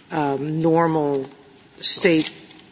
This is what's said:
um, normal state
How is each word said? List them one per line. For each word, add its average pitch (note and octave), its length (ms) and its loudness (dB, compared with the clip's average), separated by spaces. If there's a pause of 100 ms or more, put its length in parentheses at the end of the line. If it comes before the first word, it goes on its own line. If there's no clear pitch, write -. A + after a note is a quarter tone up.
(120)
um, D3+ 500 -2
normal D#3+ 680 0 (520)
state - 540 0 (380)